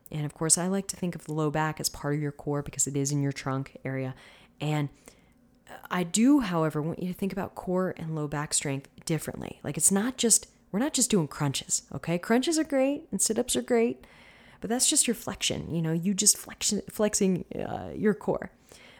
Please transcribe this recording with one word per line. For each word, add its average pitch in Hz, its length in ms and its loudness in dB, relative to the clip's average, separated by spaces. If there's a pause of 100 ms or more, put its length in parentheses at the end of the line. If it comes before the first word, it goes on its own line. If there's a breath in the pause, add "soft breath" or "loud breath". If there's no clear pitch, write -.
(120)
And, 151 140 -4
of 143 80 -6
course, 160 240 2
I 175 80 0
like 196 220 0
to - 80 -10
think 180 180 -2
of 165 120 -12
the 156 80 -6
low 151 180 2
back 156 280 0
as - 100 -2
part 147 260 -2
of 151 60 0
your 143 100 -2
core 143 320 -4
because - 240 -2
it 139 100 -2
is 139 140 2
in 147 100 2
your 139 100 2
trunk 135 540 -4
area. 135 300 -4 (440 loud breath)
And 147 300 0 (1040 loud breath)
I 180 100 0
do, 226 380 6
however, 165 420 2
want 160 220 -4
you 185 40 -2
to 180 60 -4
think 190 180 -4
about 185 220 -6
core 185 440 0
and 160 180 -6
low 151 120 -2
back 147 260 -4
strength 139 360 -2 (160)
differently. - 580 -4
Like, 147 140 -4
it's 165 140 4
not 208 260 0
just, - 300 4 (240 soft breath)
we're 185 80 -2
not 302 140 0
just - 180 0
doing 170 160 4
crunches, - 560 -2 (100)
okay? 170 240 -2
Crunches 262 400 2
are 320 60 2
great 285 480 0
and 190 100 -2
sit-ups 233 340 0
are 254 60 0
great, 240 460 2 (520 loud breath)
but 185 100 -6
that's 247 200 2
just - 180 4
your 233 80 2
flexion, - 580 -4
you 170 80 0
know, 160 100 0
you 170 240 0
just 202 220 4
flexion, - 520 -4
flexing, 208 560 2 (100)
uh, - 400 -6
your 208 200 4
core. - 360 -4 (480 loud breath)